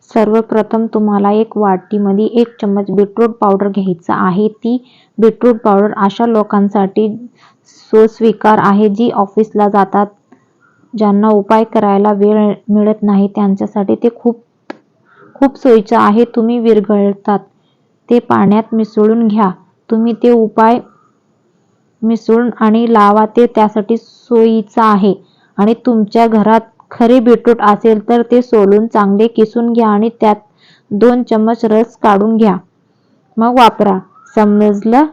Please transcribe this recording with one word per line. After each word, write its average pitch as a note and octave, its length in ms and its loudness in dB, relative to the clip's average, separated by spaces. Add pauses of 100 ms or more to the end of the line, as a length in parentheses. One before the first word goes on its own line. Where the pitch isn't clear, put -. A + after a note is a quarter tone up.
(140)
सर्वप्रथम A3 800 -2
तुम्हाला G#3 380 -2
एक A3 260 -2
वाटीमध्ये G3+ 680 -2
एक A#3 360 -2
चम्मच G3+ 300 -4
बीटरूट G3+ 380 -2
पावडर G3+ 380 -2
घ्यायचा F#3+ 480 -6
आहे. G3+ 320 -2
ती A#3 420 -6 (280)
बीटरूट A3 380 2
पावडर G#3 420 0
अशा G3 280 -2
लोकांसाठी G#3+ 1000 -2 (380)
सुस्वीकार A3 960 0
आहे G3+ 280 2
जी A3+ 220 -2
ऑफिसला G#3 560 -2
जातात, G3+ 400 -2 (920)
ज्यांना G#3 300 0
उपाय G#3+ 360 0
करायला G#3 480 -2
वेळ G#3 420 0 (160)
मिळत G#3+ 340 0
नाही, G3+ 240 0
त्यांच्यासाठी G3+ 680 -4
ते A3+ 200 -4
खूप, A#3 280 -6 (880)
खूप C4+ 240 -2
सोयीचं A3+ 400 2
आहे. G#3+ 260 2
तुम्ही A#3 360 -2
विरघळतात G3+ 800 0 (680)
ते A#3+ 100 4
पाण्यात A3 440 0 (100)
मिसळून A3 540 0
घ्या. G#3 240 0 (400)
तुम्ही A3+ 220 -2
ते A#3+ 180 0
उपाय A3+ 480 0 (1200)
मिसळून A3+ 460 -2 (100)
आणि A3+ 340 0
लावा, G#3 320 2
ते A#3 200 0
त्यासाठी G#3+ 520 -2
सोयीचं A3+ 840 -2
आहे. G#3 320 2 (440)
आणि G3+ 160 0 (120)
तुमच्या A3+ 420 0
घरात A3 340 2 (300)
खरे B3 280 2
बीटरूट A#3 420 2
असेल G#3 480 0
तर A#3+ 120 0
ते A#3+ 200 0
सोलून G#3+ 460 2
चांगले G3+ 400 0
किसून A#3 460 -2
घ्या A3+ 140 0
आणि G#3+ 220 0 (120)
त्यात G#3 140 2 (560)
दोन A#3+ 320 2
चमच A3+ 420 -2
रस A3 320 0
काढून G#3+ 400 0
घ्या, G#3 200 2 (800)
मग A#3+ 220 0
वापरा. G3+ 400 2 (360)
समजलं? G#3 760 2